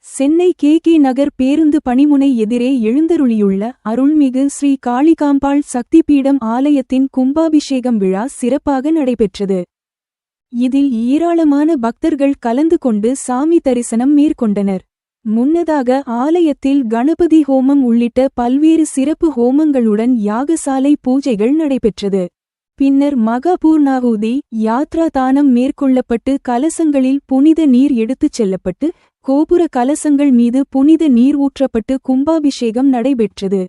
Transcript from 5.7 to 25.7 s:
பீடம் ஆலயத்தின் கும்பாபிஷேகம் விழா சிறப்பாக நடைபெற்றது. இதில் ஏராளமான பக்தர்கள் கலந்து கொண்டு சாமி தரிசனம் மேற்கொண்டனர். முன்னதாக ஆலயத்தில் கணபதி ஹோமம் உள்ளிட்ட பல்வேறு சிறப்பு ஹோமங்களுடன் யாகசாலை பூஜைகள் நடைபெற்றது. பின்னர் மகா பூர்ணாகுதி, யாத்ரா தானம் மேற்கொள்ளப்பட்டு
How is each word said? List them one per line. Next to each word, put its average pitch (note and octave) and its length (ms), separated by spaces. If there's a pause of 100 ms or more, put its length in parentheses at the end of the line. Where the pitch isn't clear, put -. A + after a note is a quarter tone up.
பீடம் C#4 460
ஆலயத்தின் C4 640
கும்பாபிஷேகம் C4+ 880
விழா F#3+ 320
சிறப்பாக C4+ 600
நடைபெற்றது. A3 680 (960)
இதில் C4 380 (160)
ஏராளமான D#4 680
பக்தர்கள் C#4 640
கலந்து D4+ 380
கொண்டு A3 380
சாமி D4+ 440
தரிசனம் B3 560
மேற்கொண்டனர். G3+ 680 (420)
முன்னதாக C#4 760 (160)
ஆலயத்தில் C#4+ 720
கணபதி D#4 540
ஹோமம் C4+ 420
உள்ளிட்ட A#3+ 500
பல்வேறு D4+ 520
சிறப்பு D4+ 440
ஹோமங்களுடன் B3 920
யாகசாலை C4+ 800
பூஜைகள் B3+ 540
நடைபெற்றது. A3 680 (540)
பின்னர் C#4 420
மகா B3 400
பூர்ணாகுதி, B3+ 760 (260)
யாத்ரா C#4+ 520
தானம் C4+ 380
மேற்கொள்ளப்பட்டு B3+ 840 (100)